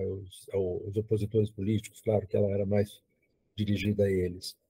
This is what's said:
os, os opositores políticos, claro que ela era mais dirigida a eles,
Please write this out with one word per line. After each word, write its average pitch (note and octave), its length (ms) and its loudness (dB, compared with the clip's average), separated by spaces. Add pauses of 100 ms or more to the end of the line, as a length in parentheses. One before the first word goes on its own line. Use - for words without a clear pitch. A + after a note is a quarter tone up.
os, F#2+ 480 -10
os F#2+ 440 -2
opositores G#2+ 520 2
políticos, G#2 520 -4
claro G2+ 260 0
que - 80 -6
ela G2+ 160 4
era G2+ 140 0
mais G2+ 360 0 (540)
dirigida G2+ 480 0
a G2 80 2
eles, F2+ 460 -2 (120)